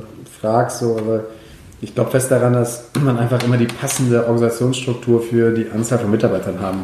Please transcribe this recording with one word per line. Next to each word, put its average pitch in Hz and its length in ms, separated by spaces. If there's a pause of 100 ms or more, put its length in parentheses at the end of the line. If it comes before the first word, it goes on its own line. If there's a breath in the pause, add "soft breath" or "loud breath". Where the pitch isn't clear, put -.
(400)
fragst, 117 400
so, 117 180
aber 110 280 (540 loud breath)
ich - 140
glaub 123 180
fest 131 200
daran, 123 220
dass 120 320 (140)
man 135 200
einfach 123 240
immer 123 140
die 117 100
passende 120 580
Organisationsstruktur 120 960
für 117 300
die 113 180
Anzahl 110 300
von 113 100
Mitarbeitern 98 500
haben 95 240